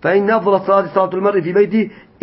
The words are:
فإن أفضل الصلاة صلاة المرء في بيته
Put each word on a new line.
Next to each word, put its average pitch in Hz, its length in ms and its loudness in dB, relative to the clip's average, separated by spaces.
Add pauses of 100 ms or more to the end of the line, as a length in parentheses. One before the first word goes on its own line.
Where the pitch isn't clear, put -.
فإن 196 280 0
أفضل 202 260 0
الصلاة 190 300 0 (100)
صلاة 185 180 0
المرء 190 280 -2
في 170 120 -4
بيته 202 380 0 (320)